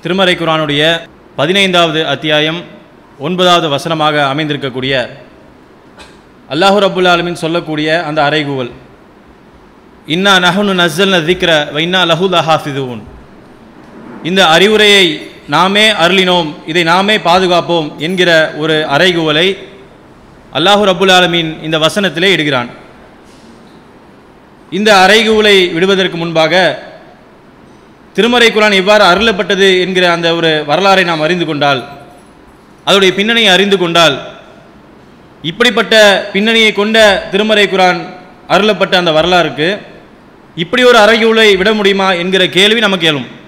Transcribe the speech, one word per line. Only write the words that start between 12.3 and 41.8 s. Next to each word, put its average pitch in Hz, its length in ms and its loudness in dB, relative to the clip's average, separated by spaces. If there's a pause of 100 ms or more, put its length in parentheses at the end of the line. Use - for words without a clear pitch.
இந்த 180 240 0
அறிவுரையை 196 840 2 (180)
நாமே 196 440 2
அருளினோம், 180 640 0 (140)
இதை 165 160 -2
நாமே 190 340 0
பாதுகாப்போம் 170 800 0
என்கிற 170 600 0
ஒரு 156 340 -2
அறைகூவலை 170 680 0 (960)
அல்லாஹு 196 300 0
ரப்புல் 190 280 0
ஆலமீன் 170 520 0
இந்த 156 160 -4
வசனத்திலே 170 560 0
இடுகிறான். 143 340 -2 (2000)
இந்த 208 260 0
அறைகூவலை 208 800 2
விடுவதற்கு 180 440 0
முன்பாக 165 680 -2 (1300)
திருமறை 233 380 2
குர்ஆன் 214 220 2
எவ்வாறு 202 300 2
அருளப்பட்டது 190 760 2
என்கிற 185 320 0
அந்த 170 240 0
ஒரு 160 320 0
வரலாறை 185 360 2
நாம் 170 180 -2
அறிந்து 165 240 -2
கொண்டால், 143 420 -2 (960)
அதோடைய 185 280 2
பின்னணியை 214 400 0
அறிந்து 196 240 2
கொண்டால், 170 440 0 (1200)
இப்படிப்பட்ட 208 920 2
பின்னணியை 220 400 0
கொண்ட 208 580 2
திருமறை 208 360 0
குர்ஆன் 185 340 0 (460)
அருளப்பட்ட 190 480 0
அந்த 170 160 0
வரலாறுக்கு 160 640 0 (800)
இப்படி 175 280 -2
ஒரு 247 140 6
அறைகூவலை 220 600 4
விட 196 160 0
முடியுமா 196 380 0